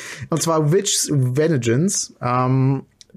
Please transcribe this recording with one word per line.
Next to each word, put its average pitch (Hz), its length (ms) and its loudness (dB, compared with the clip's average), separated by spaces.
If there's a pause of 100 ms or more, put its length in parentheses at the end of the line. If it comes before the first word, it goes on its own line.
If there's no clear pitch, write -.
(300)
Und 160 120 -2
zwar 156 300 2
Witch's - 400 0
Vengeance. 135 1080 0
Ähm, 131 640 0 (340)